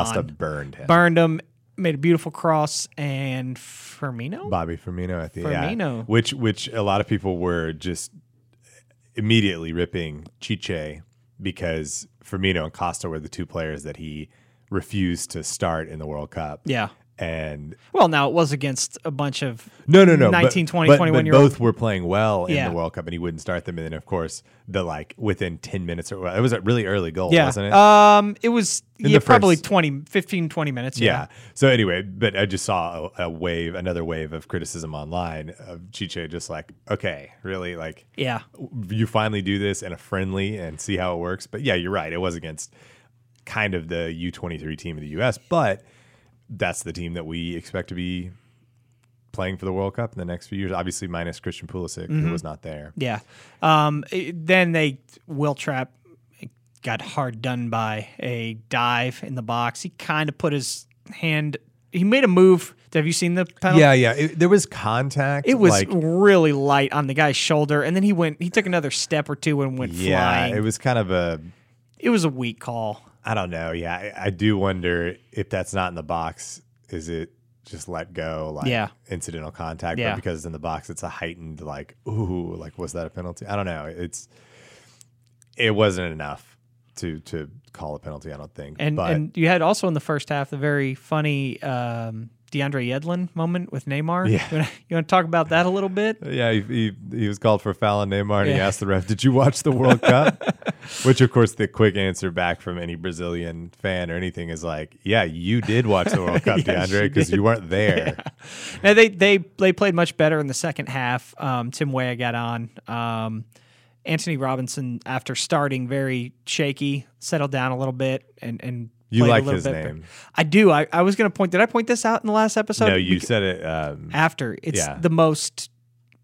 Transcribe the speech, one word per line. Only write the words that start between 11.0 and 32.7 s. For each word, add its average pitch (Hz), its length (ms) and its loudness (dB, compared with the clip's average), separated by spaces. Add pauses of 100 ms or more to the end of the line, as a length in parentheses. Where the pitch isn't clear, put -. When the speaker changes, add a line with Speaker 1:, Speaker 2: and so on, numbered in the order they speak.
Speaker 1:
because 82 680 -6 (180)
Firmino 92 400 -2
and 80 80 -8
Costa 87 360 -6
were 78 120 -8
the 76 80 -12
two 85 180 -10
players 78 380 -8
that 73 120 -10
he 78 320 -12 (420)
refused 92 640 -2
to 82 100 -8
start 82 460 -4
in 82 100 -12
the 78 80 -10
World 73 240 -10
Cup. 76 340 -10
Speaker 2:
Yeah. 113 240 -2 (300)
Speaker 1:
And 78 580 -8 (160)
Speaker 2:
Well, 311 160 6
now 143 200 2
it 120 40 -2
was 160 180 2
against 139 540 -6
a 165 60 -6
bunch 143 320 -4
of 120 260 -8 (180)
Speaker 1:
No, 185 200 12
no, 170 100 10
no, - 140 8
but, 175 100 6
Speaker 2:
nineteen, 170 240 4
twenty, 160 240 2
Speaker 1:
but, 190 80 12
Speaker 2:
twenty-one 165 220 4
Speaker 1:
but 156 80 4
Speaker 2:
year 156 80 6
old. 139 160 10
Speaker 1:
both 139 100 -4
were 117 140 4
playing 98 320 -2
well 98 400 2
in 92 80 0
Speaker 2:
Yeah. 135 160 0
Speaker 1:
the 85 40 -4
World 82 200 -4
Cup, - 120 -8
and 85 60 -8
he 87 60 -4
wouldn't 82 240 -6
start 87 240 -6
them. 87 100 -8
And 82 80 -6
then, 80 80 -8
of 78 140 -12
course, 82 360 -6 (240)
the, 95 180 -2
like, 76 340 -8
within 92 400 -4
ten 95 260 -8
minutes 85 280 -8
or, 92 220 -8
it 101 60 2
was 117 140 2
a 98 80 -4
really 110 240 2
early 92 240 0
goal, 90 200 -2
Speaker 2:
Yeah. 165 140 6
Speaker 1:
wasn't 104 220 -2
it? 208 80 0
Speaker 2:
Um, 208 640 10
it 233 80 0
was, 233 340 0 (160)
Speaker 1:
In 139 120 2
Speaker 2:
yeah, 143 80 8
Speaker 1:
the - 80 4
Speaker 2:
probably 202 300 8
Speaker 1:
first - 100 -6
Speaker 2:
twenty, 156 420 2
fifteen, 185 400 -2
twenty 151 240 -4
minutes. 123 260 -6
Speaker 1:
Yeah. 110 140 4
Speaker 2:
Yeah. 73 140 -4 (260)
Speaker 1:
So 135 160 4
anyway, 101 320 4
but 98 380 -2
I 101 80 4
just 95 180 -4
saw 85 540 -2